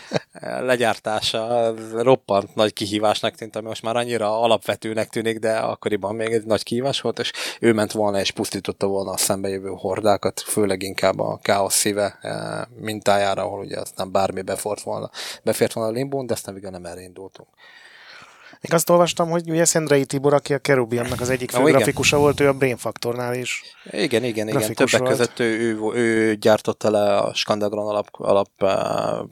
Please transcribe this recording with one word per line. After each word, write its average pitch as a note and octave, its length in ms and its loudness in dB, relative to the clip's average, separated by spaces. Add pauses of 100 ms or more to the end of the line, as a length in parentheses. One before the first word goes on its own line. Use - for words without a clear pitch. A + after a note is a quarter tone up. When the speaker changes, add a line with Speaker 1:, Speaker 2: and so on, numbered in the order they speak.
Speaker 1:
<laughs> - 320 -6
Speaker 2:
eh, - 280 -8
legyártása A2+ 840 0
az A#2 300 0 (160)
roppant A2+ 640 2
nagy G#2+ 180 2
kihívásnak G#2+ 640 0
tűnt, A2+ 220 -12
ami A2 100 -8
most A2 160 -10
már A2+ 140 -2
annyira A2+ 440 -2
alapvetőnek A2 680 0
tűnik, A2+ 300 -2
de A2 200 0
akkoriban G#2+ 560 -2
még A2+ 180 -4
egy A2 120 0
nagy G#2+ 180 2
kihívás B2+ 380 -2
volt, A#2 180 -4
és A#2 140 -4 (280)
ő A#2 120 6
ment G#2+ 200 2
volna G2+ 280 0
és F#2 100 -2
pusztította - 560 -4
volna G2 240 -2
a F#2 60 -6
szembe G2 320 -2
jövő F#2+ 200 -6
hordákat, G2 720 0
főleg G2 420 0
inkább F#2+ 380 0
a G#2+ 220 -2
Káosz G2+ 320 2
szíve, G2+ 460 0
eh, G#2+ 400 -8 (200)
mintájára, G2+ 640 0
ahol G2 220 -6
ugye G2 160 -8
aztán F#2+ 320 -10
bármi F#2+ 300 0
befort G2 400 -6
volna, G#2+ 280 -8 (320)
befért A2 300 0
volna A2+ 180 -2
a - 20 -4
limbón, C3+ 340 -4
de A#2 60 -2
aztán G2 220 -8
végül G2 160 -12
nem F2+ 140 -14
erre F2 160 -12
indultunk. F#2 480 -18 (1120)
Speaker 3:
Még - 140 -2
azt E3+ 160 2
olvastam, F3 400 4
hogy E3 200 -2
ugye E3 140 2
Szendrei C#3+ 400 2
Tibor, C#3+ 300 2
aki C#3+ 200 2
a C3+ 40 -2
Kerubiannak B2 640 0
az B2 100 -2
egyik B2+ 220 -2
Speaker 2:
Ó, B2 40 0
Speaker 3:
fő B2 60 4
Speaker 2:
igen. D3+ 120 6
Speaker 3:
grafikusa C3+ 440 4
volt, C#3+ 220 4
ő C#3+ 80 6
a C#3 40 4
Brain C3 240 0
Faktornál A#2+ 580 -4
is B2 280 -6 (280)
Speaker 2:
Igen, B2+ 340 2
igen, A2 240 -2
igen. C3 100 0
Speaker 3:
grafikus A#2 320 2
Speaker 2:
Többek B2+ 160 4
Speaker 3:
volt. C3 120 2
Speaker 2:
között A#2+ 220 0
ő, A2+ 180 2
ő, A2 360 -2
ő A2+ 400 2
gyártotta G#2+ 560 2
le G#2 260 4
a A2 180 0
Skandagron G#2 540 -2
alap, G#2 240 -2
alap, G2 360 2 (100)
eh, G#2 600 0 (140)